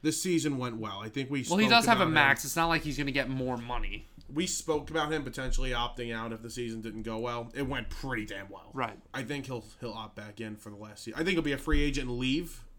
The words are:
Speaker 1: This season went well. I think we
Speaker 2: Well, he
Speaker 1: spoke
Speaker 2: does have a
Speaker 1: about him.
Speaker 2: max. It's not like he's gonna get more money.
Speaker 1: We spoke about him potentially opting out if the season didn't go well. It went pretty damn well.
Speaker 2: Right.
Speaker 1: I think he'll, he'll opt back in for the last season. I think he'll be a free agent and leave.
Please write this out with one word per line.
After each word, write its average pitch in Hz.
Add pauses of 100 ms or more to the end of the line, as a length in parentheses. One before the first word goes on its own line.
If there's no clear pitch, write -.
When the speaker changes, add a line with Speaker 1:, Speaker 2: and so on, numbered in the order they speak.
Speaker 1:
This 156
season 156
went 123
well. 104
I 110
think 131
we 135
Speaker 2:
Well, 180
he 214
Speaker 1:
spoke 233
Speaker 2:
does 226
have 226
a 190
Speaker 1:
about 165
him. 160
Speaker 2:
max. 139
It's 139
not 165
like 160
he's 143
gonna 143
get 131
more 127
money. 117 (260)
Speaker 1:
We 165
spoke 151
about 151
him 151
potentially 127
opting 120
out 113
if 113
the 117
season 113
didn't 110
go 110
well. 120
It 139
went 123
pretty 123
damn 98
well. 95
Speaker 2:
Right. 120 (160)
Speaker 1:
I 131
think 135
he'll, 120 (160)
he'll 117
opt 107
back 107
in 107
for 107
the 104
last 107
season. 117
I -
think 185
he'll 165
be 147
a 135
free 151
agent 139
and 123
leave. 135 (140)